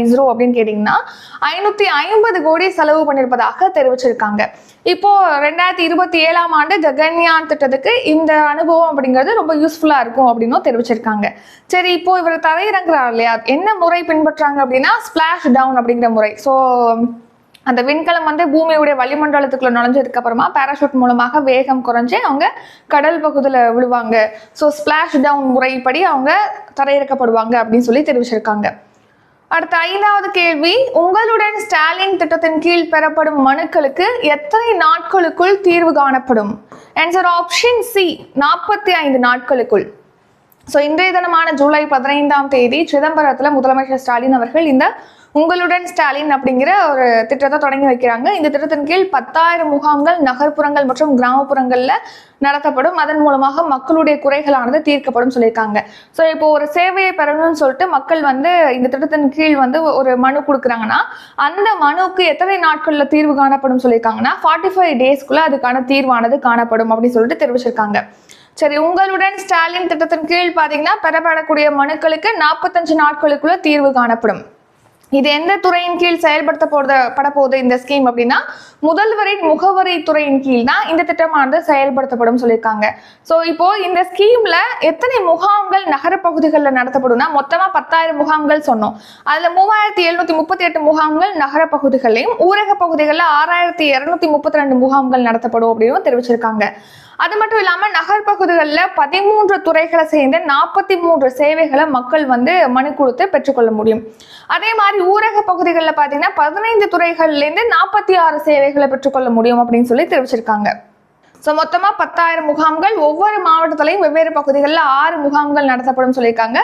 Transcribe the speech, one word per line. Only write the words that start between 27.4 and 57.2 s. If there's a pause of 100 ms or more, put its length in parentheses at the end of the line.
அப்படின்னு
சொல்லி
தெரிவிச்சிருக்காங்க. (840)
அடுத்த
ஐந்தாவது
கேள்வி, (180)
உங்களுடன்
ஸ்டாலின்
திட்டத்தின்
கீழ்
பெறப்படும்
மனுக்களுக்கு (160)
எத்தனை
நாட்களுக்குள்
தீர்வு
காணப்படும்? (420)
ஆன்சர் (100)
ஆப்ஷன்
சி, (100)
நாற்பத்தி
ஐந்து
நாட்களுக்குள். (800)
So,
இன்றைய
தினமான
ஜூலை
பதினைந்தாம்
தேதி
சிதம்பரத்துல
முதலமைச்சர்
ஸ்டாலின்
அவர்கள்
இந்த (380)
உங்களுடன்
ஸ்டாலின்
அப்படிங்கிற (200)
ஒரு
திட்டத்தை
தொடங்கி
வைக்கிறாங்க.
இந்த
திட்டத்தின்
கீழ்
பத்தாயிரம்
முகாம்கள்
நகர்ப்புறங்கள்
மற்றும்
கிராமப்புறங்கள்ல (460)
நடத்தப்படும்.
அதன்
மூலமாக
மக்களுடைய
குறைகளானது
தீர்க்கப்படும்
சொல்லியிருக்காங்க. (320)
So,
இப்போ
ஒரு
சேவையை
பெறணும்னு